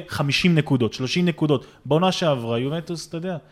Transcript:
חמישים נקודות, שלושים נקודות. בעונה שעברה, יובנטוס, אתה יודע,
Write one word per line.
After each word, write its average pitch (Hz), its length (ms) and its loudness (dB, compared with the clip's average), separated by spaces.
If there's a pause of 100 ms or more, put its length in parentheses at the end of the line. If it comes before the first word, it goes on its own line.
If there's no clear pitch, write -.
חמישים 151 480 2
נקודות, 131 380 2
שלושים 147 320 -2
נקודות. 156 400 0 (200)
בעונה 160 260 2
שעברה, 120 480 0
יובנטוס, 160 480 -6
אתה 170 100 -10
יודע, 175 200 -6 (140)